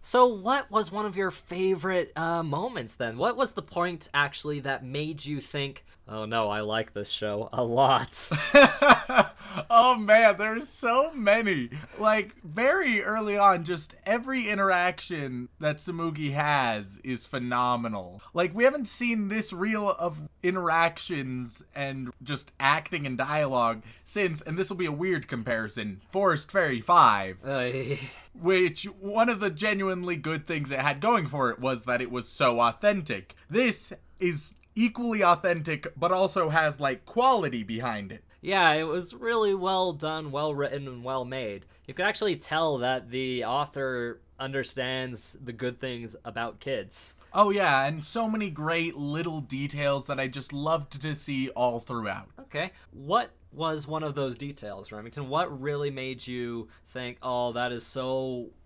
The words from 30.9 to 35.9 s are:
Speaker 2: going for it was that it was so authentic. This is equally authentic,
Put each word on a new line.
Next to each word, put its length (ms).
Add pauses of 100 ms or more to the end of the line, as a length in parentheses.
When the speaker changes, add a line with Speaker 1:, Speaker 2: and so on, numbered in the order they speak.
Speaker 2:
going 260
for 240
it 80
was 260
that 160
it 120
was 160
so 320
authentic. 720 (160)
This 420 (280)
is 340 (220)
equally 480
authentic, 720